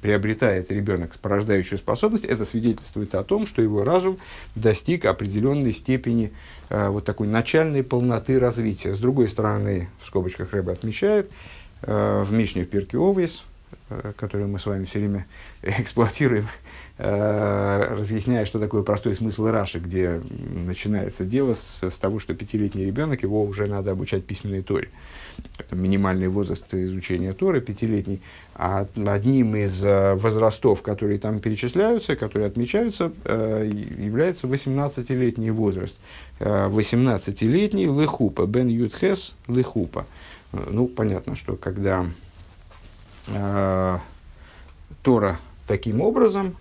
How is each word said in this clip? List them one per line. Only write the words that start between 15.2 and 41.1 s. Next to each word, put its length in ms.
<laughs> 160
эксплуатируем, 840
э, 1000
разъясняя, 480
что 140
такое 240
простой 320
смысл 320
Раши, 320
где, 260
м, 600
начинается 600
дело 280
с, 280
с 160
того, 220
что 140
пятилетний 520
ребенок, 380
его 200
уже 240
надо 240
обучать 340
письменной 360
Торе. 280
Это 180
минимальный 520
возраст 460
изучения 600
Торы, 280
пятилетний. 600
А 260
од-, 260
одним 480
из, 280
э, 320
возрастов, 680
которые 360
там 220
перечисляются, 800
которые 300
отмечаются, 680
э, 480
является 500
восемнадцатилетний 1040
возраст. 460
Э, 280
восемнадцатилетний 1200
лыхупа, 580
бен 220
ютхес 680
лыхупа. 580
Э, 180
ну, 180
понятно, 500